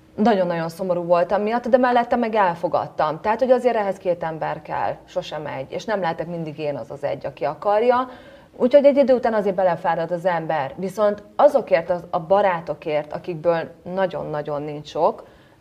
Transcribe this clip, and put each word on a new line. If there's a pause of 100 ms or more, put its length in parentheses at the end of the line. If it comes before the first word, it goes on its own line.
(160)
nagyon-nagyon
szomorú
voltam
miatt,
de
mellette
meg
elfogadtam.
Tehát,
hogy
azért
ehhez
két
ember
kell, (120)
sosem
egy.
És
nem
lehetek
mindig
én
az
az
egy,
aki
akarja. (480)
Úgyhogy
egy
idő
után
azért
belefárad
az
ember.
Viszont (120)
azokért,
az,
a
barátokért,
akikből (240)
nagyon-nagyon
nincs
sok, (380)